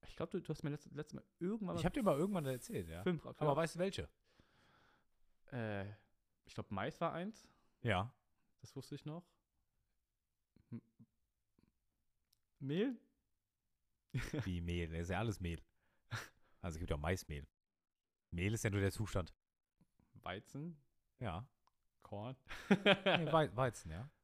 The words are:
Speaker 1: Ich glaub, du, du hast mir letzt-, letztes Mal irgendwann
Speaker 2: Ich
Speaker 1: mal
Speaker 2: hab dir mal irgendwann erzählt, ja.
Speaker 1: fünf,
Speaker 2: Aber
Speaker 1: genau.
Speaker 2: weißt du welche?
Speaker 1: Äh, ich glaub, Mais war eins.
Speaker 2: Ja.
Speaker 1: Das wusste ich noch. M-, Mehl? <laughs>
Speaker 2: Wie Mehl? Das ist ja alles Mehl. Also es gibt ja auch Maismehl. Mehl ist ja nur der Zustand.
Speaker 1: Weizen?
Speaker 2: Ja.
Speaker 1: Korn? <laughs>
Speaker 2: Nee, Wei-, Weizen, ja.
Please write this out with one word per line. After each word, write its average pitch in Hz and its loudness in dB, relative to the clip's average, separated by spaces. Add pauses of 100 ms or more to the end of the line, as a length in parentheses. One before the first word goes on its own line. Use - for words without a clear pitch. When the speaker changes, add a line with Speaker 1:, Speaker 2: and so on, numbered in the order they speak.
Speaker 1:
Ich - -12
glaub, 170 -4
du, 185 -2
du - -14
hast 151 -2
mir 147 -2
letzt-, 147 -8
letztes 147 -10
Mal 139 -10 (140)
irgendwann 185 0
Speaker 2:
Ich 165 0
Speaker 1:
mal - 4
Speaker 2:
hab 185 4
dir 285 0
mal 170 6
irgendwann 185 2
erzählt, 131 -2
ja. 82 -8
Speaker 1:
fünf, 165 0
Speaker 2:
Aber 123 -10
Speaker 1:
genau. 147 4
Speaker 2:
weißt 160 0
du - -8
welche? 196 -2 (1400)
Speaker 1:
Äh, 107 -2 (560)
ich - -20
glaub, - -6
Mais 104 -2
war 165 0
eins. 185 -8 (340)
Speaker 2:
Ja. 107 4 (480)
Speaker 1:
Das - -20
wusste 139 -10
ich - -14
noch. 160 -8 (1500)
M-, 120 -10 (1800)
Mehl? 190 0 (1120)
<laughs> - -4
Speaker 2:
Wie 90 0
Mehl? 85 0
Das 82 -2
ist 85 -2
ja 90 2
alles 110 0
Mehl. 85 -2 (1000)
Also 82 -4
es - -6
gibt 85 -4
ja 80 2
auch 73 -2
Maismehl. 78 0 (840)
Mehl 92 2
ist 110 -2
ja 104 4
nur 101 2
der 98 4
Zustand. 98 -2 (800)
Speaker 1:
Weizen? 139 -8 (440)
Speaker 2:
Ja. 104 -4 (560)
Speaker 1:
Korn? 110 -10 (320)
<laughs> - -
Speaker 2:
Nee, 190 6
Wei-, 156 6
Weizen, 123 0
ja. 104 -8 (140)